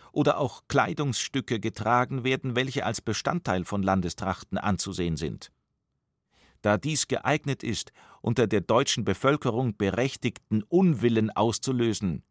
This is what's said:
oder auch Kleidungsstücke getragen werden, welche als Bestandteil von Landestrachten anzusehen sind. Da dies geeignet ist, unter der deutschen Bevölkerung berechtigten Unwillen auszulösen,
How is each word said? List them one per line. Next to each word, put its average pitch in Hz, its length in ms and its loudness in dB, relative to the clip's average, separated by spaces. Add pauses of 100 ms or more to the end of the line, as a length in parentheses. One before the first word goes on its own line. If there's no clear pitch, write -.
(140)
oder 143 260 2
auch - 300 -6
Kleidungsstücke 135 920 -2
getragen 123 640 -2
werden, 131 320 -2
welche 131 300 -2
als 113 160 -4
Bestandteil 104 640 -2
von 101 180 -2
Landestrachten 95 760 -2
anzusehen 90 600 -2
sind. 67 340 -8 (1120)
Da 104 140 4
dies 147 300 0
geeignet 139 560 -2
ist, - 280 -4 (300)
unter 117 260 2
der 98 140 2
deutschen 113 440 2
Bevölkerung 127 720 0
berechtigten 110 840 -2
Unwillen 117 680 4
auszulösen, 113 1000 0